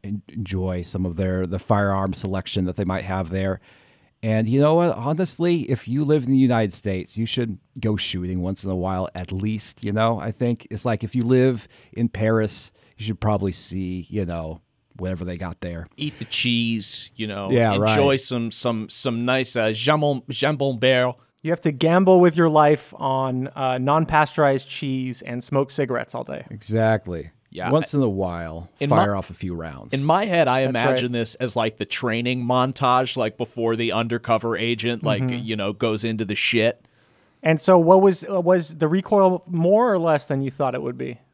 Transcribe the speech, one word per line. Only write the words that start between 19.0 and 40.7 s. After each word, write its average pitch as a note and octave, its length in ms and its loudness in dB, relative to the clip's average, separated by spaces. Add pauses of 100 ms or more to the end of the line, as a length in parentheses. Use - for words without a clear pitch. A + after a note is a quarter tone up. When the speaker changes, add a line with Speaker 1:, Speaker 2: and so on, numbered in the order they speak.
Speaker 2:
nice, B2+ 300 -2
uh, A2 140 0
jambon, C#3 580 0
jambon C#3 520 -2
beurre. B2+ 360 2 (260)
Speaker 3:
You D#3+ 100 -4
have E3+ 100 -2
to D#3+ 100 0
gamble F3 480 6
with F3 160 8
your E3+ 140 6
life D3+ 480 4
on, C3 580 -2
uh, C3 240 -2
non-pasteurized D3 880 2
cheese C3 560 -6
and B2 200 -8
smoke C3+ 280 -2
cigarettes B2 420 -4
all A#2 120 -8
day. - 260 -12
Speaker 1:
Exactly. G#2+ 800 -2 (180)
Speaker 2:
Yeah, F2+ 220 -4
Speaker 1:
Once D3+ 240 0
Speaker 2:
I C#3+ 40 2
Speaker 1:
in C3+ 40 2
a A#2 60 2
while, E2+ 600 -6 (100)
Speaker 2:
in C#3 100 -2
Speaker 1:
fire G2+ 240 4
Speaker 2:
my G2 40 -2
Speaker 1:
off F#2 120 -8
a F2+ 40 -16
few F2 220 -8
rounds. D#2+ 380 -10
Speaker 2:
In C3+ 120 -2
my F3+ 200 2
head, E3+ 240 2
I C3 140 2
Speaker 3:
That's C3 60 0
Speaker 2:
imagine B2 440 0
Speaker 3:
right. A#2+ 60 -2
Speaker 2:
this A2+ 160 -4
as, B2 200 -6
like, A2+ 220 -2
the G#2 80 -4
training B2 580 -4
montage, B2+ 720 2
like, A2 220 -2
before A2+ 400 -2
the A#2 160 -2
undercover A#2 640 0
agent, A#2 460 -2
like, G#2+ 200 0
Speaker 3:
Mm-hmm. B2 200 -4
Speaker 2:
you A2 120 -4
know, G#2 160 -2
goes A2 320 -2
into A2 220 -2
the G2+ 100 -4
shit. A#2 500 0 (560)
Speaker 3:
And D#3+ 200 2
so F#3 180 8
what F3+ 220 8
was, F#3+ 280 4
uh, F#3+ 120 -2
was E3+ 340 2
the D#3 140 0
recoil F#3 580 2
more F#3 440 4
or F#3+ 60 2
less D#3+ 280 2
than C3+ 160 -2
you C3+ 100 -4
thought C3 240 -2